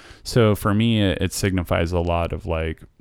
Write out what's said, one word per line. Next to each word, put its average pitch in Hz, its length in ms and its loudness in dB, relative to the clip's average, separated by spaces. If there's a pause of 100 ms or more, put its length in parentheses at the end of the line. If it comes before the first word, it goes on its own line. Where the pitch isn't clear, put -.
(240)
so 110 320 4
for 104 180 0
me, 110 280 2
it, 95 200 2
it 92 120 -2
signifies 90 580 -2
a 90 80 0
lot 85 320 -2
of, 78 140 -10
like, 80 380 -6 (180)